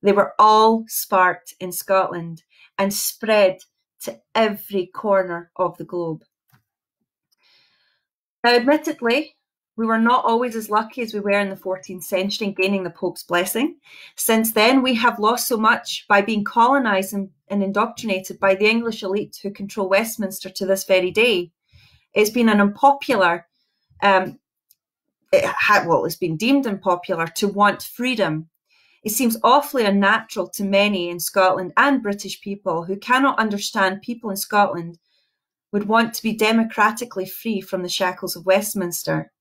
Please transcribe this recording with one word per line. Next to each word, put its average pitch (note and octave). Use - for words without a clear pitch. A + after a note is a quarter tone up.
They G3
were G3+
all A3
sparked -
in F#3
Scotland F3
and G3
spread G#3
to -
every G3+
corner F#3
of F3
the E3
globe. E3
Now, A#3+
admittedly, C#4+
we A3+
were A3+
not A#3
always A#3
as A3
lucky A3+
as A3
we G#3
were G3+
in G3+
the F#3+
fourteenth F#3
century G3+
in G3
gaining F#3+
the E3+
Pope's -
blessing. G3
Since A3
then, B3
we B3+
have A3+
lost A3+
so A#3+
much -
by G3+
being G#3
colonised A#3
and, G3
and G3+
indoctrinated G3
by G3
the G3+
English A3+
elite G3+
who G3+
control G3+
Westminster G3
to G3
this G3
very F#3
day. F#3+
It's G#3+
been A#3
an G#3
unpopular, G3+
um, F#3+
it -
ha-, -
well, D3
it's D#3+
been D#3+
deemed C4+
unpopular F3+
to G3
want G3
freedom. F#3+
It A3
seems A3+
awfully B3+
unnatural G3+
to -
many G3
in F3
Scotland F#3
and C4+
British G3+
people F#3
who F#3+
cannot B3+
understand G3+
people A#3
in G3
Scotland F3
would G3+
want A3+
to -
be A3
democratically A3+
free A3
from F#3+
the F3+
shackles F#3
of E3+
Westminster. F3+